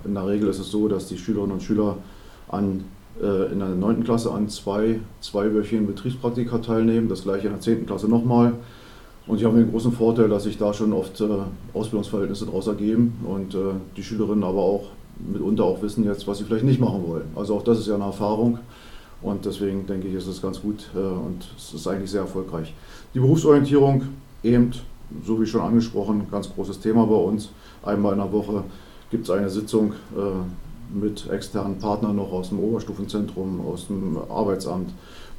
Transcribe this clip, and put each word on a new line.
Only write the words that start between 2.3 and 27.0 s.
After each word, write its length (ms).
an, 380
äh, 300
in 80
der 100
neunten 360
Klasse 260
an 160
zwei 540
zweiwöchigen 680
Betriebspraktika 720
teilnehmen, 500
das 140
gleiche 240
in 60
der 60
zehnten 260
Klasse 220
nochmal. 460
Und 120
ich 60
habe 120
den 140
großen 200
Vorteil, 380
dass 140
sich 140
da 160
schon 200
oft, 260
äh, 80
Ausbildungsverhältnisse 720
draus 220
ergeben 460
und, 300
äh, 180
die 60
Schülerinnen 420
aber 160
auch 240
mitunter 460
auch 160
wissen 240
jetzt, 220
was 100
sie 80
vielleicht 180
nicht 160
machen 260
wollen. 200
Also 200
auch 80
das 160
ist 80
ja 80
eine 100
Erfahrung 540
und 240
deswegen 420
denke 200
ich, 60
ist 140
es 140
ganz 200
gut, 340
äh, 40
und 480
es 160
ist 140
eigentlich 240
sehr 100
erfolgreich. 520
Die 60
Berufsorientierung 840
eben, 280
so 160
wie 40
schon 160
angesprochen, 680
ganz 240
großes 260
Thema 260